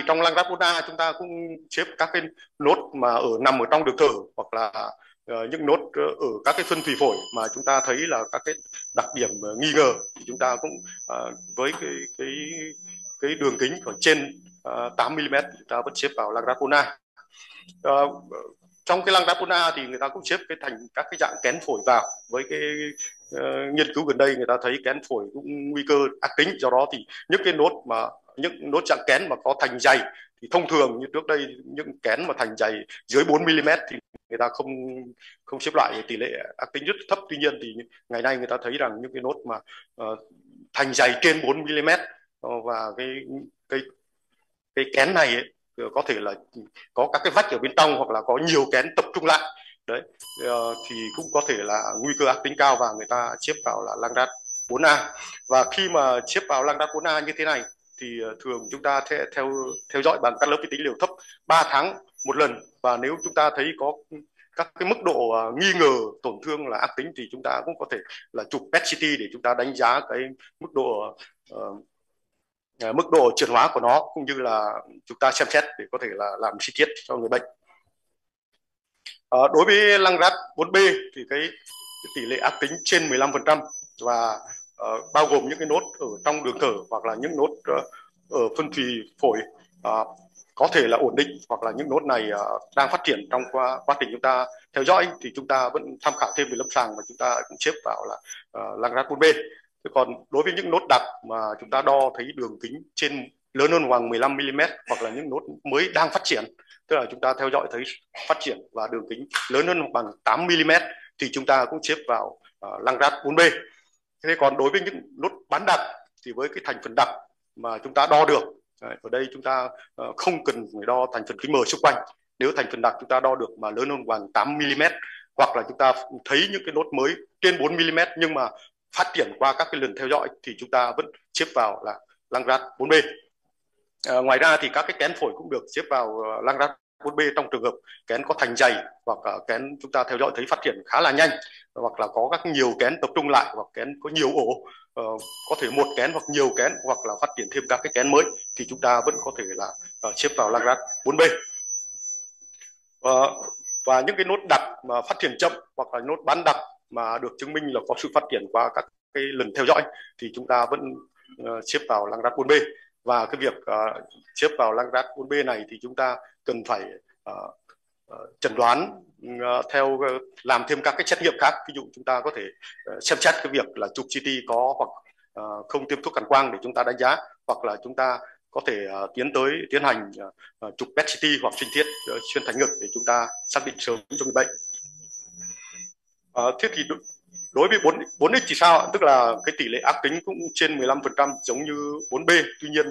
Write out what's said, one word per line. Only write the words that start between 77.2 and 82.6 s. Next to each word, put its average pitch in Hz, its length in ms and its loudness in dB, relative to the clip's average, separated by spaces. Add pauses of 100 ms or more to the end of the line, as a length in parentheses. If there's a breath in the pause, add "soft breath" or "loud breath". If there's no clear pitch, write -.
bệnh. 123 140 0 (1900 soft breath)
Ờ, 127 240 8
đối 156 120 8
với 208 340 8
lăng 185 220 6
rát 180 120 8 (240)
bốn 185 140 -2
B 190 40 2 (400)
thì 127 140 -14
cái, 139 100 -2 (640)
cái - 120 -18
tỷ 135 60 -6
lệ 120 160 -4
ác - 240 0